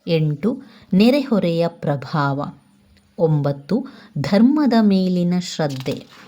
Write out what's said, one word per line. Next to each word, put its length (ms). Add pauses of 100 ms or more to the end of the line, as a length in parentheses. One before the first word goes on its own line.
ಎಂಟು, 540 (320)
ನೆರೆಹೊರೆಯ 720
ಪ್ರಭಾವ. 880 (640)
ಒಂಬತ್ತು, 680 (320)
ಧರ್ಮದ 640
ಮೇಲಿನ 580
ಶ್ರದ್ಧೆ. 680 (200)